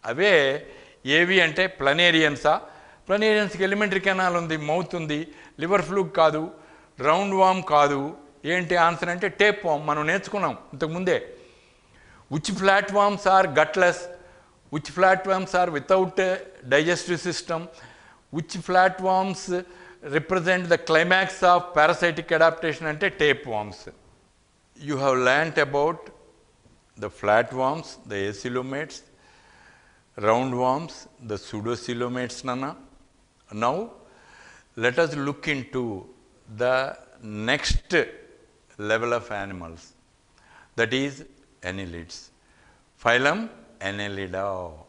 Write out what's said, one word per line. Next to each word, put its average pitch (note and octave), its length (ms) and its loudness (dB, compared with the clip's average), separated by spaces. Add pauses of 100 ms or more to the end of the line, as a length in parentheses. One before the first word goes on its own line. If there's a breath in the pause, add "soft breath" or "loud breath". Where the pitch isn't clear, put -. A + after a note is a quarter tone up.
(100)
అవే F3+ 260 4 (800 loud breath)
ఏవి F3+ 280 4
అంటే E3+ 180 0 (160)
ప్లనేరియన్సా? D#3 720 4 (540 loud breath)
ప్లనేరియన్స్‌కి G#3 580 0
ఎలిమెంటరీ G3 380 0
కెనాల్ F#3 360 0
ఉంది, D#3+ 160 -4 (120)
మౌత్ E3+ 300 -2
ఉంది, D3+ 200 -4 (440 loud breath)
లివర్ F#3 260 2
ఫ్లూక్ F#3 300 -2
కాదు, D#3 220 4 (680 loud breath)
రౌండ్ F#3+ 340 2
వామ్ F#3 200 4 (120)
కాదు. C#3+ 260 4 (540)
ఏంటి F3+ 220 0 (120)
ఆన్సర్ E3+ 280 0
అంటే F#3 140 -4 (120)
టేప్ G3+ 260 4
వామ్, D3+ 240 0
మనం D3+ 200 0
నేర్చుకున్నాం F#3+ 440 -2 (200)
ఇంతకుముందే. E3 420 -2 (1160 soft breath)
Which - 160 -4 (120)
flatworms G3+ 640 2 (100)
are F#3+ 120 6 (120)
gutless? F3 400 2 (760 soft breath)
Which D3+ 220 -6
flatworms F#3+ 640 2
are F3+ 160 2
without F#3 420 2 (100)
a - 20 0 (420)
digestive E3 560 2
system? E3 320 -6 (760 loud breath)
Which D#3+ 180 -8 (140)
flatworms F#3 720 2 (640 loud breath)
represent F3 640 0
the E3+ 100 4
climax F3+ 640 2
of F3 320 4
parasitic D#3+ 580 2
adaptation D#3+ 540 2
ante D3+ 240 -2
tapeworms. A#2+ 760 -2 (880)
You D3 220 -6
have C3+ 180 2
learnt C#3 420 2
about D3 520 -2 (840)
the G#2 120 -10
flatworms, B2+ 880 0 (100)
the G#2+ 100 -8
acoelomates, B2+ 840 -6 (1160 soft breath)
roundworms, B2+ 880 -2 (160)
the G#2+ 140 -8
pseudocoelomates, A#2+ 1080 -8
Nana. C3+ 320 -8 (760)
Now, C3+ 400 -2 (840 loud breath)
let B2 220 0
us E3 180 0
look C#3+ 320 -6
into B2 580 -6 (500)
the B2+ 400 -2 (260)
next A2 720 -2 (840)
level A2 360 0
of A2 180 -4
animals, F#2 640 -12 (840 soft breath)
that A2+ 160 0
is C3+ 320 -4 (380)
annelids. F2+ 680 -12 (760 soft breath)
Phylum C#3+ 460 2 (320)
Annelida. G2 920 -6 (160)